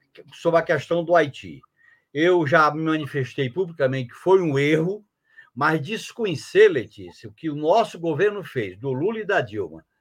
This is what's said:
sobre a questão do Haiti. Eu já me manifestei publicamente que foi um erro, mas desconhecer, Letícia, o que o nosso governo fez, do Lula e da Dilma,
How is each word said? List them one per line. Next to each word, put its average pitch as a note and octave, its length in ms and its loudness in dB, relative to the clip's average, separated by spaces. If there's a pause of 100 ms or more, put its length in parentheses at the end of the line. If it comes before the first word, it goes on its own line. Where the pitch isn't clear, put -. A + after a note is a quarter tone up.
(320)
sobre E3 280 0
a D#3+ 40 0
questão E3 400 -2
do E3+ 120 2
Haiti. C3+ 440 -2 (580)
Eu E3+ 300 4
já D3+ 240 4
me D3+ 100 -4
manifestei C#3+ 680 -4
publicamente C3+ 640 -4
que - 20 -20
foi F#3 260 4
um D3 160 0
erro, D#3+ 480 0 (480)
mas D3+ 280 0
desconhecer, G3 880 2
Letícia, G#2 580 -8
o - 60 -20
que D#3+ 160 -10
o C#3+ 60 -6
nosso F3+ 440 2
governo F3 420 0
fez, G2+ 380 -8
do C3 140 -4
Lula G3+ 260 -4
e G#3 60 -8
da F3 160 0
Dilma, G2 440 -8 (160)